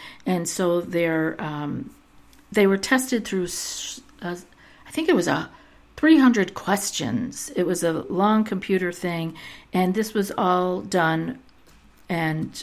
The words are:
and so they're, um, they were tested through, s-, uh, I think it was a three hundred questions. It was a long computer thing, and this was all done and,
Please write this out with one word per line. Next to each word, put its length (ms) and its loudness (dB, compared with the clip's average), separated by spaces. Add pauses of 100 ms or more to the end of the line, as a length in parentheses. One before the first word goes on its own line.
(240)
and 240 -2
so 320 0
they're, 600 0
um, 500 -8 (640)
they 140 6
were 120 4
tested 460 0
through, 200 -2
s-, 560 -8 (220)
uh, 140 -6 (500)
I 40 -20
think 180 -2
it 80 6
was 100 2
a 240 -2 (460)
three 220 8
hundred 360 6
questions. 1000 -4
It 100 2
was 160 -2
a 100 0
long 520 0
computer 480 -2
thing, 440 -6 (360)
and 220 2
this 200 -2
was 240 0
all 420 2
done 600 0 (680)
and, 540 -4